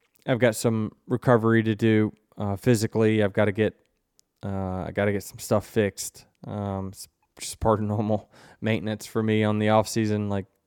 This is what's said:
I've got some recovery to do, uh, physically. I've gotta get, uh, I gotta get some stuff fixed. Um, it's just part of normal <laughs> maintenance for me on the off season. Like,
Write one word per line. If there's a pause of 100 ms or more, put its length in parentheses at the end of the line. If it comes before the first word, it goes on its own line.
(280)
I've
got
some (160)
recovery
to
do, (240)
uh,
physically.
I've
gotta
get, (680)
uh,
I
gotta
get
some
stuff
fixed. (200)
Um,
it's (320)
just
part
of
normal (140)
<laughs>
maintenance
for
me
on
the
off
season.
Like, (220)